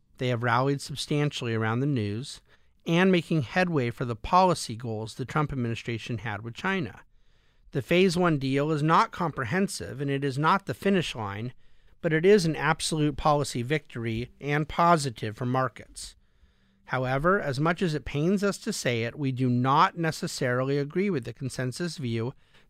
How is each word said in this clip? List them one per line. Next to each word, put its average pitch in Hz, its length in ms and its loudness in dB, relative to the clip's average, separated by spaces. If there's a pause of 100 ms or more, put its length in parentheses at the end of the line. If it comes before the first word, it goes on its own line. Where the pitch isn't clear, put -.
(180)
they 127 100 0
have 120 160 0
rallied 131 360 2
substantially 143 760 -2
around 110 260 0
the 139 60 0
news, 113 540 -2 (460)
and 180 240 4
making 170 320 2
headway 156 480 0
for - 140 -6
the 117 120 -4
policy 175 600 2
goals 110 380 -8
the 131 100 -8
Trump 151 280 -2
administration 117 640 -6
had 104 240 -8
with 117 120 -12
China. 185 460 -4 (720)
The 139 100 -2
Phase 180 340 4
One 175 220 4
deal 135 320 0
is 151 120 0
not 180 280 4
comprehensive, 143 880 -4
and 143 100 -4
it 139 120 -2
is 139 160 -2
not 165 280 2
the - 80 -4
finish 196 400 0
line, 107 380 -6 (480)
but 165 120 -2
it 156 120 2
is 196 200 6
an 156 120 -2
absolute 151 600 0
policy 147 460 0
victory 120 680 -6 (100)
and 147 280 -2
positive 139 680 2
for 127 100 -4
markets. - 680 -4 (720)
However, 139 540 0
as 143 180 -4
much 165 220 0
as 170 140 0
it 147 100 -6
pains 175 400 0
us 196 140 0
to - 140 -6
say 120 320 -2
it, 120 140 -6
we 139 140 -2
do 127 160 0
not 135 480 4
necessarily 139 800 -2
agree 147 320 -2
with 143 160 -2
the 123 80 -8
consensus 131 640 -6
view 117 380 -4 (340)